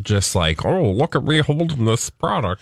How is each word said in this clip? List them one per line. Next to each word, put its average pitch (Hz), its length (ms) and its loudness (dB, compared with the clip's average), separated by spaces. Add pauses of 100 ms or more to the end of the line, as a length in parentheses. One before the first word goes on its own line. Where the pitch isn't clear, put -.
just 101 320 0
like, 80 280 0
'Oh, 151 280 0
look 127 260 0
at 127 80 -2
me 156 140 2
holding 147 480 0
this 113 240 0
product.'" 123 520 -2